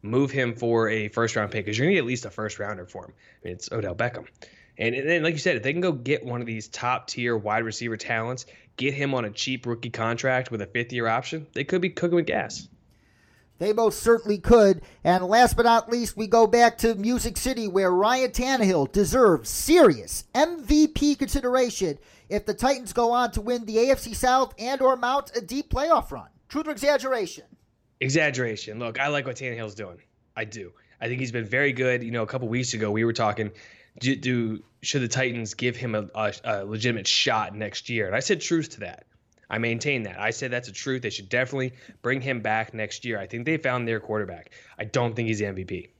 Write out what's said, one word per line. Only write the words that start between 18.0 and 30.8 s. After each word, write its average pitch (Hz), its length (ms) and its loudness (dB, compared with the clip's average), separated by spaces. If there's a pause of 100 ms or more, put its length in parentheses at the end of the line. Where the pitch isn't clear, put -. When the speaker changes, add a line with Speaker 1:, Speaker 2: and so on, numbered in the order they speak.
Speaker 2:
Tannehill 220 600 2
deserves 196 600 4
serious 254 720 6 (100)
M 320 300 2
V 302 240 6
P 294 260 2
consideration 247 840 0 (280)
if 208 200 -4
the 208 80 -4
Titans 254 360 0
go 240 200 2
on 240 220 2
to 226 80 -4
win 233 240 -4
the 214 120 -2
A 247 140 4
F 262 80 4
C 220 160 -10
South 254 420 2
and 262 240 -4
or 262 140 6
mount 247 420 -2
a 240 40 -4
deep 247 280 -8
playoff 285 400 2
run. 123 200 -12 (200)
Truth 302 200 -6
or - 20 -6
exaggeration? 254 720 -2 (560)
Speaker 1:
Exaggeration. 127 800 -2
Look, 117 200 -6
I 143 100 0
like 143 180 -2
what 123 80 -8
Tannehill's 117 400 -10
doing. 90 260 -14 (340)
I 113 100 -6
do. 101 280 -14 (260)